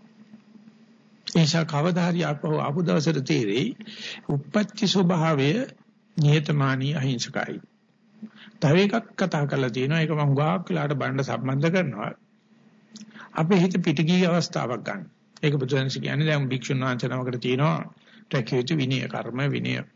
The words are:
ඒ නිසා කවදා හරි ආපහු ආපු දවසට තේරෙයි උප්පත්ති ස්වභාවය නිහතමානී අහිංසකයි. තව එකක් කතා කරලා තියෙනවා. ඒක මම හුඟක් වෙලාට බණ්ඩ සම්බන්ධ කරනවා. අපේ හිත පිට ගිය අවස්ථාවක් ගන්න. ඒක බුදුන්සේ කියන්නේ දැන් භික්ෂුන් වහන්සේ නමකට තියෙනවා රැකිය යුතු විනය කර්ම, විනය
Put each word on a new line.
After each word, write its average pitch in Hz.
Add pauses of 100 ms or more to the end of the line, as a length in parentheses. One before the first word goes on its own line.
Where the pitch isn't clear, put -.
(1300)
ඒ -
නිසා 160
කවදා 165
හරි 175
ආපහු 151
ආපු 143
දවසට 156
තේරෙයි 127 (600)
උප්පත්ති 208
ස්වභාවය 160 (680)
නිහතමානී 147
අහිංසකයි. 131 (1000)
තව 151
එකක් 202
කතා 165
කරලා 135
තියෙනවා. 135
ඒක 160
මම 151
හුඟක් 151
වෙලාට 151
බණ්ඩ 131
සම්බන්ධ 131
කරනවා. 117 (1200)
අපේ 175
හිත 180
පිට 165
ගිය 180
අවස්ථාවක් 151
ගන්න. 101 (340)
ඒක 147
බුදුන්සේ 135
කියන්නේ 139
දැන් 143
භික්ෂුන් 131
වහන්සේ 127
නමකට 127
තියෙනවා 139 (480)
රැකිය 135
යුතු 131
විනය 131
කර්ම, 117
විනය 123 (240)